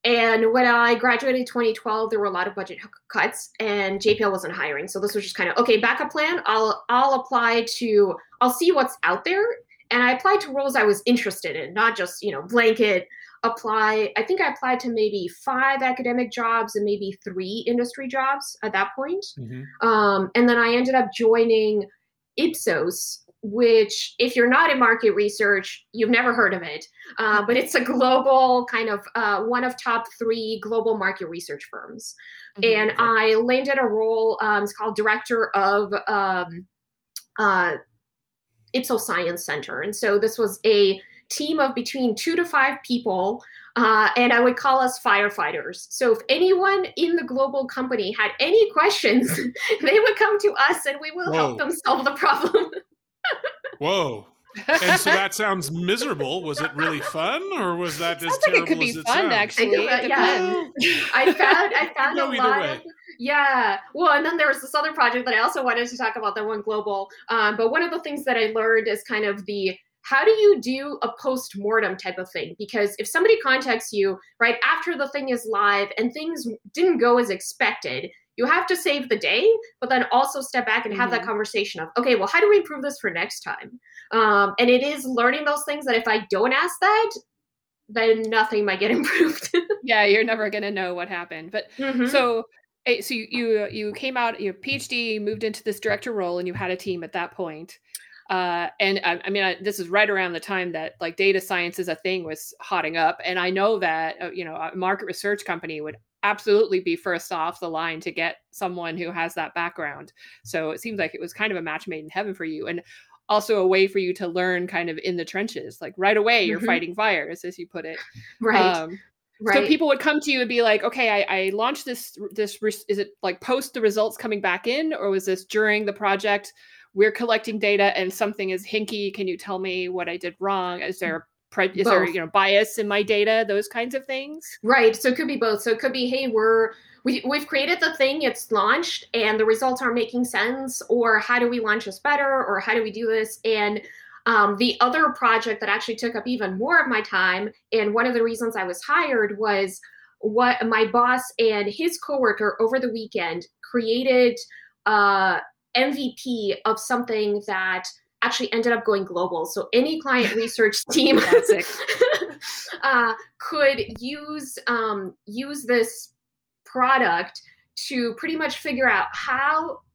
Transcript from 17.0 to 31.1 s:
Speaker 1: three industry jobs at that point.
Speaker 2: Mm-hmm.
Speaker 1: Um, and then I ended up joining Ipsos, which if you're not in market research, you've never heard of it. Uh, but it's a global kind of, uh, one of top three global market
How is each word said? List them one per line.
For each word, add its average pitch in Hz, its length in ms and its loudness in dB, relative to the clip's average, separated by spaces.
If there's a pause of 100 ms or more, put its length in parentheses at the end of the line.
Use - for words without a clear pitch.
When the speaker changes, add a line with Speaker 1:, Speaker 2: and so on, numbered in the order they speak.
Speaker 1:
three 190 460 -8
industry 240 400 -2
jobs 269 560 -4
at 214 80 -4
that 196 240 0
point. 339 280 -6 (140)
Speaker 2:
Mm-hmm. 127 500 -6
Speaker 1:
Um, 202 460 4
and 240 140 6
then 240 100 4
I 233 160 2
ended 254 220 2
up 254 200 2
joining 220 680 4 (520)
Ipsos, 180 840 -2 (220)
which 220 760 2
if 247 160 2
you're 240 120 6
not 302 220 4
in 262 80 0
market 226 380 4
research, 202 760 -2
you've 220 180 0
never 240 220 4
heard 208 220 2
of 175 80 -6
it. 156 240 -12 (320)
Uh, 214 260 2
but 233 120 2
it's - 180 -2
a 262 60 4
global 254 920 4
kind 226 180 -2
of, 202 120 -2 (160)
uh, 208 260 0
one 240 220 0
of 254 180 -2
top 233 220 -2 (120)
three 226 460 -2
global 220 340 0
market 190 320 -2